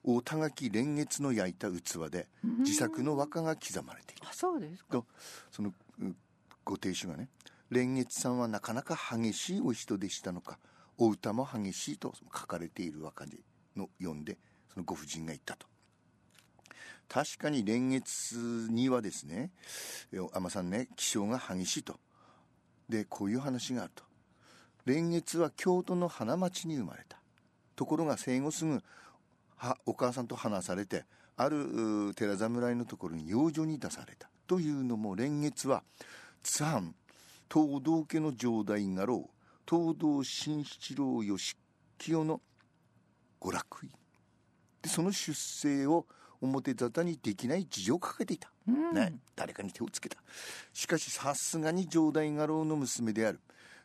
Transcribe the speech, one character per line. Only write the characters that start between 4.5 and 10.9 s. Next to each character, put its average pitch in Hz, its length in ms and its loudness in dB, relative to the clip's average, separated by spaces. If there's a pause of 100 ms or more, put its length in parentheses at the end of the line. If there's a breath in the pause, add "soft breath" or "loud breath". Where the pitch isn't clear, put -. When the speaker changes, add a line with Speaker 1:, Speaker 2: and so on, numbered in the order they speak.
Speaker 2:
う 269 60 -2
で 160 140 -8
す - 100 -18
か。 - 80 -6
Speaker 1:
と、 120 140 0 (440 loud breath)
そ - 120 -8
の、 101 120 -2 (240)
う、 95 160 -4 (480)
ご 98 160 -4
亭 92 160 -2
主 92 140 -6
が 73 80 -8
ね、 117 120 -8 (440 loud breath)
「蓮 127 220 2
月 127 260 -2
さ 127 80 0
ん 123 100 2
は 120 80 2
な 107 140 -2
か 113 140 -6
な 131 80 -2
か 165 120 -2
激 113 380 0
し 180 240 -2
い - 60 0
お 127 100 2
人 110 240 -2
で 95 140 -4
し - 100 -6
た 95 100 -6
の 87 120 -8
か、 - 160 -14 (400 soft breath)